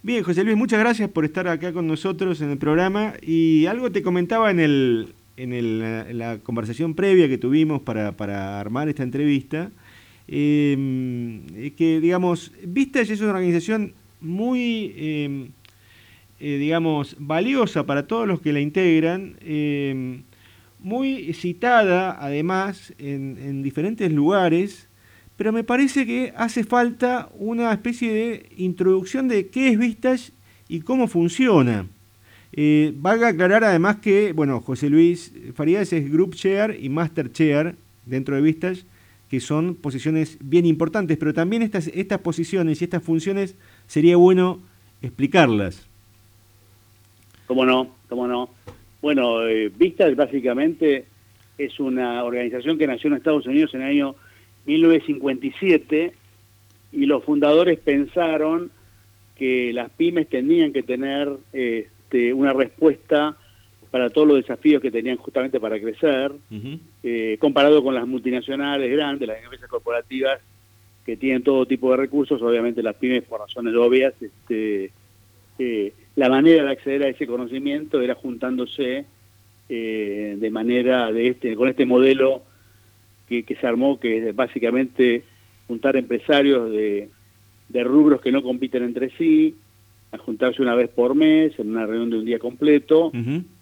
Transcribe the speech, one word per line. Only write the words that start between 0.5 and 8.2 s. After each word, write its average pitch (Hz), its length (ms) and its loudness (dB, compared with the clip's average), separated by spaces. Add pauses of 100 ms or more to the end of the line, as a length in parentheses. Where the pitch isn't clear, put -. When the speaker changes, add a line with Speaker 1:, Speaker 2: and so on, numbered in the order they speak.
Speaker 1:
muchas 214 240 2
gracias 220 280 2
por 160 160 -2
estar 175 240 -4
acá 170 240 -4
con 170 140 -4
nosotros 180 560 -2
en 147 80 -4
el 139 80 -4
programa. 190 640 0
Y 160 440 4
algo 233 240 -2
te 185 120 -2
comentaba 180 480 2
en 175 100 2
el, 131 540 2 (240)
en 127 160 -8
el, 113 280 -2
en 113 360 -8
la 117 220 -8
conversación 117 540 -6
previa 185 320 4
que 131 120 0
tuvimos 151 420 2
para, 107 380 -4
para 101 420 -8